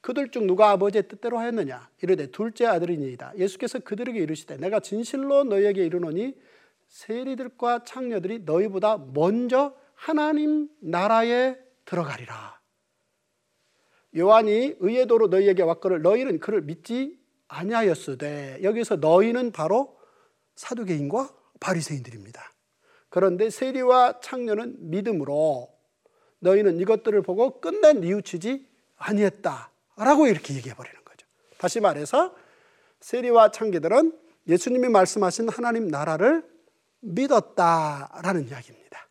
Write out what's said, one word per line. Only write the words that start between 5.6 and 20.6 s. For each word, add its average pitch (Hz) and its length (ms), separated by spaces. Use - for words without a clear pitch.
이르노니 175 500
세리들과 240 960
창녀들이 226 560
너희보다 190 580
먼저 233 760
하나님 302 760
나라에 226 760
들어가리라." 123 760
요한이 214 640
의의 233 280
도로 226 220
너희에게 190 340
왔거늘 165 400
너희는 214 360
그를 202 220
믿지 240 580
아니하였으되, 147 1120
여기서 220 340
너희는 220 560
바로 202 460
사두개인과 190 720